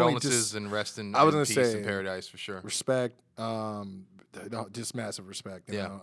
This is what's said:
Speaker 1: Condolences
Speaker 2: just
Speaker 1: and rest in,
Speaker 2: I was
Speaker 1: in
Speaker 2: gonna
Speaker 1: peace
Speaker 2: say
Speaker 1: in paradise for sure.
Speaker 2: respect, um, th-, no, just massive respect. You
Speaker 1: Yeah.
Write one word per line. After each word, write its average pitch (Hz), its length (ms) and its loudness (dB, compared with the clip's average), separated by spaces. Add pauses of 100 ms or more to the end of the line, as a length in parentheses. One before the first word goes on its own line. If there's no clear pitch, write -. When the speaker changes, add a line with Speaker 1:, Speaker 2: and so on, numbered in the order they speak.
(120)
Speaker 1:
Condolences 123 300 2
Speaker 2:
just 107 120 -2
Speaker 1:
and 104 160 -4
rest 104 280 -2
in, 104 160 -6
Speaker 2:
I 127 80 8
was 151 120 8
Speaker 1:
in 151 40 4
Speaker 2:
gonna 143 80 4
Speaker 1:
peace 120 260 4
Speaker 2:
say 107 60 0
Speaker 1:
in 101 60 -4
paradise 95 440 -2
for - 80 -20
sure. 98 260 -8
Speaker 2:
respect, 123 560 -2 (220)
um, 107 640 -6 (300)
th-, 98 180 -12
no, 110 180 -6
just 113 240 -8
massive 104 340 -6
respect. 95 420 -12
You 104 80 -2
Speaker 1:
Yeah. 95 100 -2 (140)